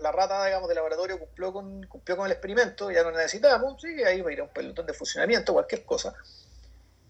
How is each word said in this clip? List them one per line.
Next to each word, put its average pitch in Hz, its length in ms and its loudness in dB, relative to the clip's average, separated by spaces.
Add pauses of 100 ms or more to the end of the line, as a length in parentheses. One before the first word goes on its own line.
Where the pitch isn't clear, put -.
la 151 100 0
rata, 190 320 0
digamos, 190 240 0
del 170 60 0
laboratorio 165 440 -2
cumplió 180 320 -8
con, 196 340 -12
cumplió - 340 -6
con 196 80 -2
el 190 60 0
experimento, 202 580 0
ya 170 140 6
no 165 60 0
necesitamos, 240 680 4
sí, 311 240 -4
ahí 185 160 4
va 175 80 -4
a 147 60 -4
ir 143 60 -6
a - 40 -4
un - 60 -12
pelotón 160 340 -8
de 147 80 -8
funcionamiento, 165 640 0
cualquier - 320 2
cosa. - 260 -2 (960)